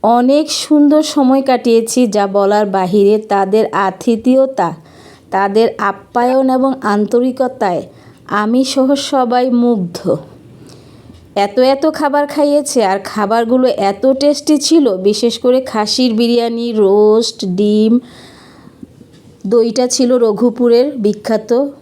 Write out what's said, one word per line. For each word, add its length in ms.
অনেক 480
সুন্দর 520
সময় 400
কাটিয়েছি, 640
যা 200
বলার 400
বাহিরে। 520
তাদের 540
আতিথেয়তা, 1000
তাদের 380
আপ্যায়ন 720
এবং 220
আন্তরিকতায় 1000
আমি 380
সহ 300
সবাই 560
মুগ্ধ। 680
এত 240
এত 360
খাবার 320
খাইয়েছে, 580
আর 200
খাবারগুলো 640
এত 380
টেস্টি 520
ছিল, 380
বিশেষ 420
করে 220
খাসির 540
বিরিয়ানি, 580
রোস্ট, 720
ডিম। 540
দইটা 400
ছিল 320
রঘুপুরের 720
বিখ্যাত 760